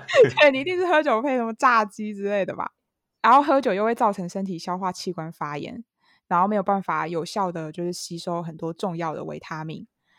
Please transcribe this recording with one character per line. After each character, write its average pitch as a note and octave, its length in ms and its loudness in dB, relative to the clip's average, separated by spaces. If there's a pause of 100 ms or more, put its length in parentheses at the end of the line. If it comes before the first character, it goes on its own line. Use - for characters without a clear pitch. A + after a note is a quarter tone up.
<laughs> - 340 6
对， D4 120 8
你 C4+ 80 -2
一 C#4 40 -6
定 F4+ 140 -2
是 F#4 80 2
喝 D#4 160 4
酒 A#3+ 180 2
配 C4 160 0
什 A#3 80 0
么 A3+ 100 -4
炸 A#3 300 4
鸡 G#3 300 -8
之 G3 140 -10
类 G3+ 180 0
的 - 80 -6
吧？ - 160 -8 (520)
然 A3+ 80 6
后 C#4 120 8
喝 C#4+ 180 2
酒 A#3 140 0
又 G3+ 100 0
会 A#3 100 0
造 A3+ 160 2
成 G3 160 -4
身 G3 200 -8
体 F3+ 120 -8
消 F3+ 200 -6
化 F#3 120 -4
器 F3+ 220 -8
官 E3 180 -10
发 D3 280 -10
炎， - 260 -12 (420)
然 F3 140 2
后 F#3+ 80 4
没 G#3+ 80 0
有 G3 60 0
办 G3 200 0
法 D#3+ 240 -4
有 E3 160 -4
效 F#3 300 -2
的 D#3+ 180 -8
就 F3 140 -6
是 F3 80 -2
吸 - 240 -10
收 E3+ 260 -6
很 D#3+ 140 -10
多 E3 160 -6
重 E3+ 240 -6
要 E3 180 -6
的 - 100 -10
维 D#3 140 -10
他 D#3 240 -10
命。 D#3 240 -12 (320)